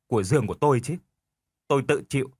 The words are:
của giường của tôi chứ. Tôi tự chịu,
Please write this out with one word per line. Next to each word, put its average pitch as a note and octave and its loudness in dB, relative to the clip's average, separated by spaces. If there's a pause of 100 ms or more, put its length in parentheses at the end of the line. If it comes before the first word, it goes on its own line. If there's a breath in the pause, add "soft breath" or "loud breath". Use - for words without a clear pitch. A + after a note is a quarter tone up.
của A2 0
giường A2 0
của - -6
tôi C#3 2
chứ. D3+ -6 (720)
Tôi C#3 0
tự C#3+ 0
chịu, C3+ -4